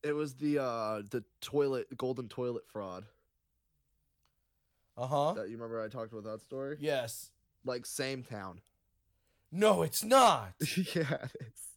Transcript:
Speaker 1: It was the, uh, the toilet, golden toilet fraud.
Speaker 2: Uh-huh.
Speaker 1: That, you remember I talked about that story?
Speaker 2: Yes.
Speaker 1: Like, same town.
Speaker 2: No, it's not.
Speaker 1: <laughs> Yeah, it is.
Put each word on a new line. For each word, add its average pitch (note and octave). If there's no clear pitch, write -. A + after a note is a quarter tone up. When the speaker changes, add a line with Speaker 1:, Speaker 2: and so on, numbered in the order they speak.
Speaker 1:
It D3
was D3
the, D3
uh, A2
the A#2
toilet, C3+
golden B2+
toilet B2
fraud. F#2+
Speaker 2:
Uh-huh. C#3+
Speaker 1:
That, G#2+
you A#2
remember A2+
I A2
talked A2+
about A2
that A2
story? C#3
Speaker 2:
Yes. C#3
Speaker 1:
Like, B2
same C3+
town. F#2+
Speaker 2:
No, F#3+
it's E3
not. G#3+
Speaker 1:
<laughs> -
Yeah, D#3+
it -
is. -